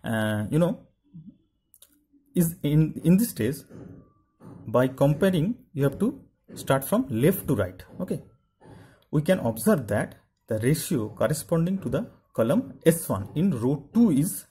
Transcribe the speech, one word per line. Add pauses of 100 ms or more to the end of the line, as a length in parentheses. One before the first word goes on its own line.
uh,
you
know, (1500)
is
in,
in
this
stage (1080)
by
comparing, (180)
you
have
to (360)
start
from
left
to
right. (180)
Okay, (920)
we
can
observe
that (320)
the
ratio
corresponding
to
the (240)
column
S
one
in
row
two
is